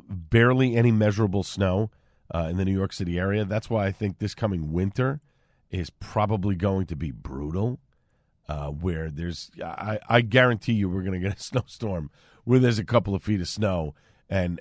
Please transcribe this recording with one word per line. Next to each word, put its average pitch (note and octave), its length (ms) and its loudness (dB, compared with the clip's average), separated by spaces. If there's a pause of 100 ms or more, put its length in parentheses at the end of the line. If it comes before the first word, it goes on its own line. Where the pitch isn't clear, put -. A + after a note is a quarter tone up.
barely A#2 680 4
any A#2 160 6
measurable G#2 520 4
snow, G2 480 0 (380)
uh, E2+ 200 -2
in F2 80 -2
the F#2+ 80 0
New F#2+ 80 0
York F#2+ 180 -2
City F2 260 -4
area. G2 280 0
That's G#2 240 -4
why G#2+ 160 0
I F#2+ 80 0
think G2 260 -4
this G#2 160 -4
coming E2 380 -2
winter B2+ 480 -2 (500)
is F#2 180 -4
probably G#2 680 -2
going F#2+ 320 0
to D#2+ 100 -8
be D2 140 -6
brutal, D#2 680 -6 (680)
uh, D2 180 -6
where D#2+ 420 -4
there's, E2 400 -8 (140)
I, G#2 360 -6 (100)
I A#2+ 120 6
guarantee A#2+ 520 4
you G2+ 160 0
we're F#2 140 -2
gonna F#2 160 -4
get G2 180 -2
a - 20 -20
<laughs> - 20 -20
snowstorm G2 720 -6 (320)
where B2 160 4
there's A#2+ 200 4
a F#2 60 -2
couple G2+ 300 2
of F2+ 80 -4
feet G2+ 160 0
of E2+ 80 -4
snow F2+ 480 -2 (340)
and, F2 320 0